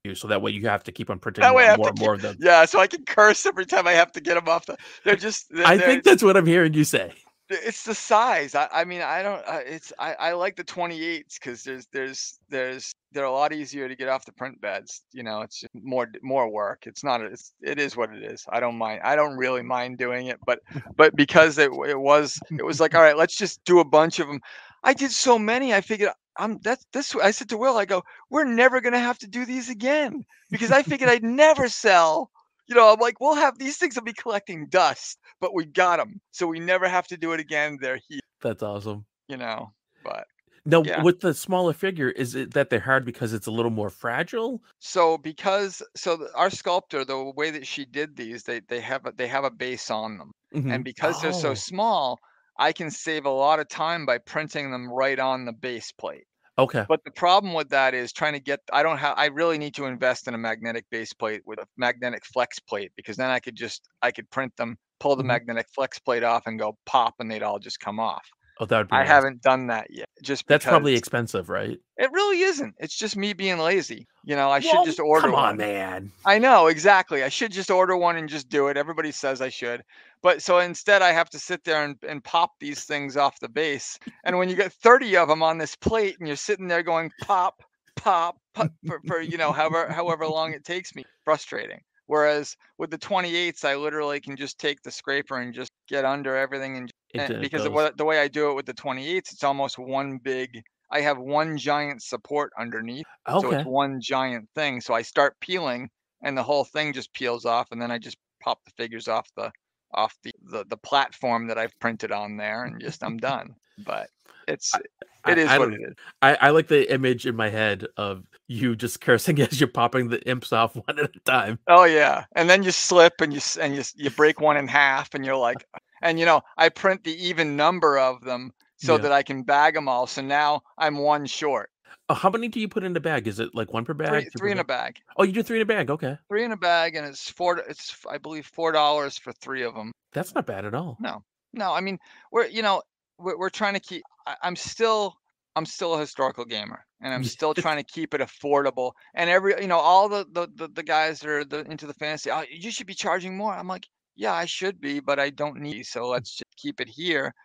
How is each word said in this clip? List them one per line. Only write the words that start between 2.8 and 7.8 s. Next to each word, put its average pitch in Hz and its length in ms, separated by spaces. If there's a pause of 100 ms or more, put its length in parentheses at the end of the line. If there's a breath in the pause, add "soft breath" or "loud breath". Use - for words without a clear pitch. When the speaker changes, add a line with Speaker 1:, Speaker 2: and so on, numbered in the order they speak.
Speaker 2:
can 311 180
curse 214 400
every 190 200
time 185 220
I 175 60
have 170 200
to 165 80
get 170 160
'em 165 120
off 170 160
the, 170 120 (260 loud breath)
they're 202 120
just, 202 360
they're, 165 180
Speaker 1:
I 180 80
Speaker 2:
they're 185 240
Speaker 1:
think - 20
that's 370 200
what 190 140
I'm 175 80
hearing 165 280
you 151 100
say. 98 300 (360)
Speaker 2:
I-, 196 60
it's 220 280